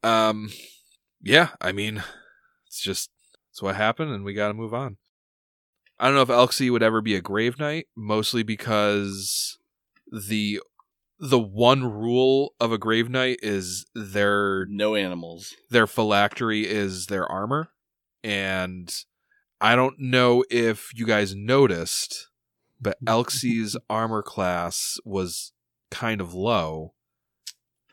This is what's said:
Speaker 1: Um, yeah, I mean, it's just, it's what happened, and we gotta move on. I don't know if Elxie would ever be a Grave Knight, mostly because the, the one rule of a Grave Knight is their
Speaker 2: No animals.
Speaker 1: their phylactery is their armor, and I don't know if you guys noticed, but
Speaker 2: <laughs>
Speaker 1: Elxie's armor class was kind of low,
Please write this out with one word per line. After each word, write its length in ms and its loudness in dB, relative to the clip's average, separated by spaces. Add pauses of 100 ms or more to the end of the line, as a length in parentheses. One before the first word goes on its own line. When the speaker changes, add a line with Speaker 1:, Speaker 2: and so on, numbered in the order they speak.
Speaker 1:
Um, 480 2 (720)
yeah, 260 4 (140)
I 100 -2
mean, 300 -6 (640)
it's 160 -12
just, 260 -6 (440)
it's 100 -16
what 140 -2
happened, 360 -2
and 100 -8
we 120 -8
gotta 180 -2
move 220 -8
on. 240 -8 (1000)
I 100 2
don't 60 4
know 60 6
if 80 4
Elxie 420 6
would 120 4
ever 180 4
be 160 0
a 60 -2
Grave 360 -2
Knight, 280 -6 (100)
mostly 460 -2
because 1120 -2 (560)
the, 480 -2 (580)
the 220 2
one 420 4
rule 760 2
of 100 0
a 80 0
Grave 320 2
Knight 320 -2
is 440 -4 (100)
their 720 0
Speaker 2:
No 260 0
animals. 600 -4 (160)
Speaker 1:
their 180 6
phylactery 800 0
is 380 -4
their 200 -4
armor, 440 -4 (520)
and 720 -4 (680)
I 140 4
don't 240 2
know 520 4
if 440 0
you 100 -6
guys 300 2
noticed, 920 0 (520)
but 200 -2
Speaker 2:
<laughs> 40 -12
Speaker 1:
Elxie's 720 0 (140)
armor 320 -2
class 840 -4
was 460 -6 (400)
kind 300 -6
of 120 -8
low, 600 -4 (1000)